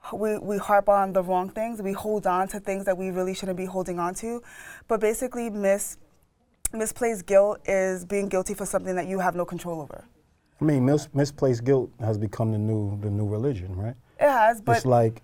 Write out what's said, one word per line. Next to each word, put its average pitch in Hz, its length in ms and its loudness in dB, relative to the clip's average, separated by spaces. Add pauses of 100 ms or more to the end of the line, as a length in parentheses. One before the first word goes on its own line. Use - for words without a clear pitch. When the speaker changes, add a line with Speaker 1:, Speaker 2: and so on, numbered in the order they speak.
(120)
Speaker 1:
we, 214 280 -2
we 202 180 -4
harp 202 320 2
on 196 240 4
the 190 80 4
wrong 185 300 0
things. 220 300 -6
We 196 120 -4
hold 208 320 -2
on 185 240 2
to 208 100 -8
things 196 260 -4
that 190 120 2
we 190 140 -4
really 185 240 -2
shouldn't 190 220 -4
be 185 80 -4
holding 185 340 -4
on 175 160 -2
to. 233 260 -8 (460)
But 226 120 0
basically, 233 520 -2
mis-, 202 460 0 (760)
misplaced 220 540 -2
guilt 202 400 6
is 190 360 0
being 196 260 -2
guilty 190 260 -2
for 196 100 -6
something 185 300 -2
that 175 120 -2
you 190 120 -2
have 180 160 0
no 175 100 -2
control 170 340 -8
over. - 260 -14 (540)
Speaker 2:
I - 40 -2
mean, 147 220 4
mis-, 143 280 4
misplaced 139 520 2
guilt 131 340 2
has 110 180 0
become 110 340 -2
the 107 60 0
new, 104 440 -2
the 104 100 -4
new 104 160 -2
religion, 104 480 -4
right? 107 180 -6 (260)
Speaker 1:
It - 80 6
has, 226 340 4
but 233 160 2
Speaker 2:
It's 208 100 -2
like 117 360 4